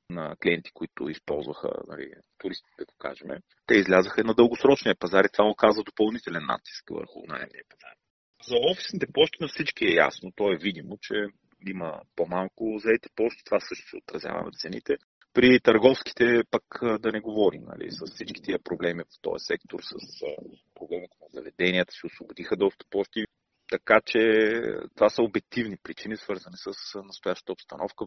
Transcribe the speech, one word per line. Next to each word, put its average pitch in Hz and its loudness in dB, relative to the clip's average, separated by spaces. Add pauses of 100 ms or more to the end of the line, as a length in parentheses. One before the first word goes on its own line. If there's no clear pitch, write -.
на 80 -8
клиенти, 85 -2
които - -10
използваха, - -8 (180)
нали, 71 -14 (260)
туристите, - -12
да - -12
го - -20
кажем, - -12 (400)
те 120 6
излязаха 92 4
на 113 0
дългосрочния 120 6
пазар 95 4
и 101 2
това 104 4
оказа 107 4
допълнителен 107 -2
натиск - -6
върху 73 -10
наемния - -12
пазар. - -20 (540)
За 123 0 (160)
офисните - -6
площи 156 2
на 147 -4
всички - -6
е 90 2
ясно, 82 2
то 101 2
е 85 0
видимо, 95 -8
че 107 -8 (520)
има 82 -8 (140)
по-малко 95 -4
заети 113 2
площи, 113 -2
това 101 0
също - -10
се - -16
отразява - -10
на 87 -10
цените. - -6 (360)
При 123 8
търговските 117 4 (100)
пък, - 0 (180)
а, 110 0
да 110 -2
не 107 -6
говорим, 107 0
нали, - -12
с - -12
всички - -14
тия 92 -4
проблеми 85 -4
в - -20
този 82 -8
сектор, - -8
с, - -16
а, - -12 (320)
проблемите 87 -10
на 76 -20
заведенията, 90 -2
се - -14
освободиха - -10
доста 95 0
площи, 104 -4 (460)
така - 4
че 113 2 (760)
това 107 4
са - 0
обективни 107 -4
причини, - -12
свързани 92 -12
с, - -14
а, 98 -12
настоящата - -8
обстановка. - -10